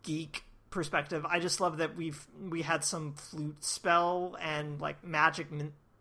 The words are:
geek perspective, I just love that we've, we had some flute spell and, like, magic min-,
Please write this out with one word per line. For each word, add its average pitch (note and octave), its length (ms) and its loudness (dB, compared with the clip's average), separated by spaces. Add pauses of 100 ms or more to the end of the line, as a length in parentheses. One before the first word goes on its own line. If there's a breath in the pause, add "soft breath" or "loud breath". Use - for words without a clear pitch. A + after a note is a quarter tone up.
geek D#3 400 -6 (260)
perspective, D#3 560 0
I E3+ 140 2
just E3+ 220 0
love E3+ 160 2
that D#3 180 0
we've, E3 300 -6 (140)
we E3+ 220 -4
had D#3+ 220 2
some D#3 300 -2
flute D3+ 500 -8
spell F3+ 800 2
and, D3+ 380 -4
like, D3 240 -6
magic D#3 480 4
min-, D3 220 -6 (280)